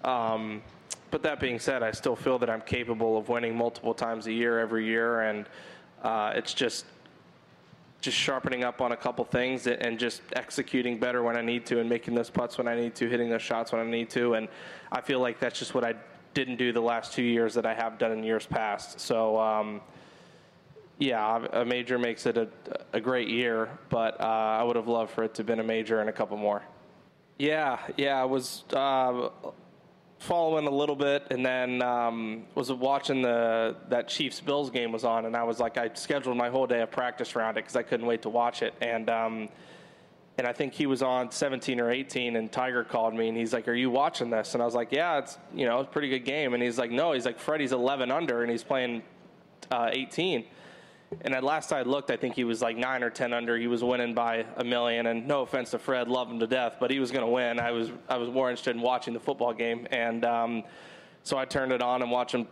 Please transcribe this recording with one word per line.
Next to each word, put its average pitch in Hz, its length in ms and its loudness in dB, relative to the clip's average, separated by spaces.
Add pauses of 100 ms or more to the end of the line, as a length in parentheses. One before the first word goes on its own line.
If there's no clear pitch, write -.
Um, 110 580 -2 (480)
but 151 140 -2
that 151 160 0
being 123 180 -2
said, 131 260 0
I 110 80 0
still 117 240 0
feel 131 240 2
that 120 100 2
I'm 113 120 0
capable 113 560 0
of 110 120 -4
winning 117 260 0
multiple 117 380 0
times 113 340 -4
a 113 60 -2
year, 117 260 4
every 110 260 0
year, 113 360 2
and, 107 260 0 (560)
uh, 110 320 0
it's - 180 -2
just, - 320 -2 (1120)
just - 180 -2
sharpening 131 460 0
up 123 180 -2
on 123 100 2
a 117 60 0
couple 123 280 -2
things 127 400 0
and, 120 160 2
and 117 160 -2
just 117 240 -2 (120)
executing 123 680 -2
better 123 240 2
when 117 120 2
I 120 60 2
need 117 260 -2
to 120 120 2
and 117 100 0
making 120 240 0
those 117 160 0
putts 120 300 -2
when 120 80 0
I 117 80 0
need 117 200 -2
to, 120 140 0
hitting 120 200 0
those 113 120 0
shots 117 300 -2
when 117 100 0
I 113 80 -2
need 117 220 -2
to, 120 240 2
and 110 120 -2 (440)
I 127 100 -2
feel 131 200 0
like 120 180 0
that's 120 180 -2
just - 160 -8
what 127 100 2
I 117 120 0 (380)
didn't 127 240 -2
do 123 140 2
the 117 80 2
last 117 340 0
two 127 100 0
years 117 320 4
that 117 100 2
I 113 80 2
have 113 240 -2
done 113 140 2
in 110 120 -4
years 110 220 0
past. - 540 -4
So, 113 400 2
um, 107 420 0 (1160)
yeah, 117 520 2
a 120 140 2
major 123 320 0
makes 120 300 0
it 113 100 2
a, 113 100 2 (460)
a 113 80 0
great 123 260 0
year, 113 420 0 (200)
but, 113 320 0
uh, - 20 -2
I 110 400 2
would 120 120 2
have 113 120 0
loved 113 220 2
for - 140 -2
it 110 120 -2
to - 40 -10
have 107 80 -2
been 113 120 0
a 113 40 0
major 113 360 0
and 107 100 0
a 107 40 -4
couple 104 240 -4
more. 104 240 2 (800)
Yeah, 147 400 0 (180)
yeah, 139 240 2
I 131 40 2
was, 131 460 -2
uh, 131 580 2 (920)
following 160 480 2
a 139 40 2
little 147 240 2
bit, 139 360 2
and 127 120 0
then, 127 380 2
um, 117 720 0
was 135 180 -2
watching 135 520 2
the, 113 520 2 (140)
that 120 180 2
Chiefs-Bills 143 600 -2
game 117 220 -2
was 113 120 -4
on, 113 220 2
and 113 100 -4
I 117 80 2
was 117 160 -2
like, 117 180 0
I 120 160 -2
scheduled 131 440 -2
my 120 120 2
whole 131 180 2
day 120 140 2
of 110 100 0
practice 123 440 -4
around 110 220 0
it 110 60 -4
'cause - 120 -6
I 120 80 2
couldn't 117 220 -2
wait 117 180 2
to 110 60 -2
watch 120 320 2
it, 113 200 -2
and, 113 280 -2
um, 113 400 0 (920)
and 123 60 0
I 123 80 0
think 139 220 -2
he 156 100 0
was 131 160 2
on 127 300 2
seventeen 131 480 -2
or 117 100 2
eighteen, 123 460 -2
and 110 160 -2
Tiger 127 320 0
called 113 320 0
me, 113 120 2
and 113 80 -2
he's 117 180 0
like, 117 140 -2
"Are 117 60 2
you 127 160 2
watching 135 400 2
this?" 110 240 0
And 120 80 2
I 120 60 2
was 117 80 0
like, 120 160 0
"Yeah, 156 260 2
it's, 135 220 -6 (120)
you 139 140 0
know, 120 140 4
it's 135 100 -4
a - 20 -18
pretty 143 180 0
good 127 160 -2
game." 135 280 0
And 123 80 2
he's 120 160 0
like, 120 140 0
"No," 151 220 4
he's 123 120 0
like, 117 140 -2
"Freddie's 151 320 0
eleven 127 400 2
under, 131 320 0
and 120 80 0
he's 117 120 -2
playing, 123 380 -2 (720)
uh, 120 200 2
eighteen." 135 540 -2 (760)
And 135 120 -2
at 131 100 -2
last 151 300 0
I 139 80 0
looked, 135 300 0
I 120 60 2
think 123 180 -2
he 127 80 0
was, 117 180 0
like, 117 160 0
nine 127 240 0
or 120 80 0
ten 120 240 -2
under. 117 240 0
He 117 80 -2
was 120 180 0
winning 123 300 0
by 117 320 0 (120)
a 127 60 -2
million, 120 440 2
and 117 200 -2
no 143 140 2
offense 123 300 -2
to 117 80 -2
Fred, 123 280 0
love 123 220 0
him 117 100 -6
to 113 60 2
death, 120 340 0
but 127 120 2
he 135 80 0
was 127 100 0
gonna 123 180 0
win. 120 320 2
I 117 120 0
was, 113 180 0 (180)
I 127 100 0
was 120 120 -2
more 127 220 2
interested 120 240 -2
in 117 80 -4
watching 120 320 0
the 113 40 -4
football 120 340 0
game, 117 360 -2
and, 117 340 0
um, 117 400 0 (600)
so - 120 -2
I 131 100 0
turned 131 260 0
it 123 100 2
on 123 220 2
and 120 80 0
watched 123 240 2
him 117 160 0